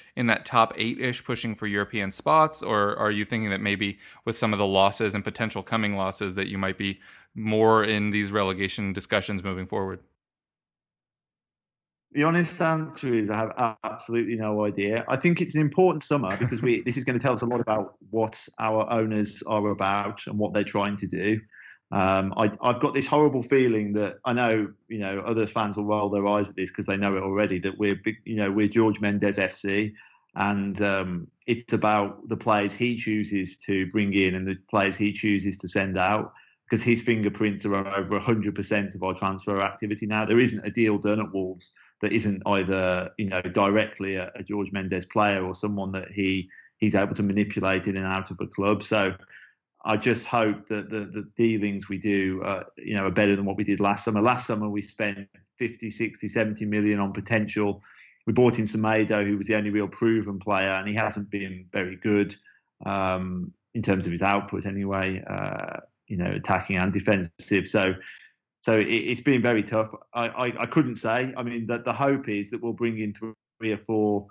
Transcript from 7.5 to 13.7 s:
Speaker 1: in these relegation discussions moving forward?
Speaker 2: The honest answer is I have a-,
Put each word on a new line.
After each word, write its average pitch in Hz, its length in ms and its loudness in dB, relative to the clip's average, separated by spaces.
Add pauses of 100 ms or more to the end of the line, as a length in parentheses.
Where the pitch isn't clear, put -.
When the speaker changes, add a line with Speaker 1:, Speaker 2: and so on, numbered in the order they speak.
Speaker 1:
in 104 260 2
these 101 220 0
relegation 98 640 -2
discussions 101 500 -2
moving 92 220 -6
forward? 95 340 -4 (2000)
Speaker 2:
The 143 100 0
honest 170 400 2
answer 156 520 -2
is 107 140 2
I 107 80 -2
have 110 140 -2
a-, 117 340 -2